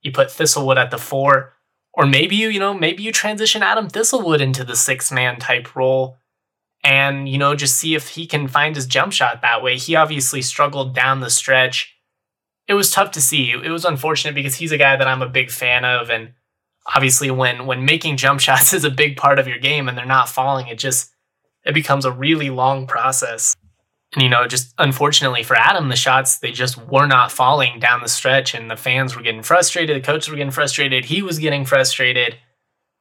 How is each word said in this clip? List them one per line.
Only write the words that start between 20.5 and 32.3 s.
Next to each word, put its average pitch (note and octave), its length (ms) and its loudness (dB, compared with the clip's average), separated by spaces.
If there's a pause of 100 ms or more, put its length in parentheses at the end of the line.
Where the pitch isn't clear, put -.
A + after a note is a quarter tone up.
it A#2 100 -14
just, B2+ 320 -4 (540)
it D3 100 -4
becomes C#3+ 300 0
a B2+ 80 0
really C#3+ 380 -2
long C3 360 0
process. B2 720 -2 (580)
And, C#3 100 0
you B2+ 60 4
know, B2 180 4
just B2 300 -6
unfortunately C#3 680 0
for A#2 140 2
Adam, D3+ 320 4
the A#2+ 80 0
shots, C3 400 2
they B2 140 -8
just B2+ 260 -4
were C3+ 300 2
not B2+ 260 4
falling B2+ 460 2
down B2 220 2
the A#2 60 -10
stretch, C3 460 0
and A2+ 180 -10
the A2 60 -10
fans B2+ 360 -2
were B2 80 -12
getting A2 220 -4
frustrated, E3+ 500 2
the C3 120 -6
coaches D3+ 240 -2
were D3+ 80 -10
getting C#3 140 -4
frustrated, C3+ 520 -2
he D#3+ 180 -4
was F3 160 -6
getting C#3+ 280 -2
frustrated, B2 720 2 (640)